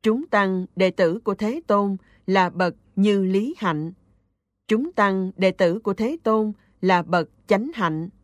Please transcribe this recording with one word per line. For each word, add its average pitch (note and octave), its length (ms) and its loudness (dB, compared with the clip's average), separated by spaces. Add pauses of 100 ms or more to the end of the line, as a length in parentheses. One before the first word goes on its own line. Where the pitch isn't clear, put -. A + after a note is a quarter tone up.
Chúng A#3 240 0
tăng, F#3+ 380 0 (100)
đệ F#3 160 2
tử F3+ 320 0
của G3 120 -2
Thế A#3+ 320 -6
Tôn G3+ 300 0 (300)
là F#3 220 2
bậc F3+ 260 -2 (200)
như G3 300 2
lý G#3 320 -2
hạnh. D#3+ 360 -4 (760)
Chúng C4 240 -2
tăng, F#3+ 460 0
đệ F#3 140 2
tử F#3 280 2
của G3+ 140 -4
Thế B3 300 -4
Tôn A3 280 0 (300)
là F#3 200 2
bậc E3+ 280 -2 (180)
chánh A3 260 0
hạnh E3+ 360 -4 (140)